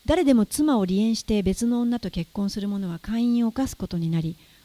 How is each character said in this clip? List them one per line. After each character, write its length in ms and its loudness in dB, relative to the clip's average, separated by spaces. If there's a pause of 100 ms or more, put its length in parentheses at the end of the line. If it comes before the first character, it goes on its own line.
誰 180 2
で 120 6
も 100 4
妻 320 2
を 80 2
離 140 0
縁 160 2
し 80 -6
て 200 0
別 220 0
の 160 2
女 180 0
と 120 -6
結 200 -6
婚 180 -4
す 120 -8
る 80 -4
者 200 -4
は 100 -6
姦 180 -6
淫 280 2
を 40 2
犯 180 -2
す 80 -8
こ 120 -8
と 100 -4
に 120 -2
な 120 0
り、 160 -4 (280)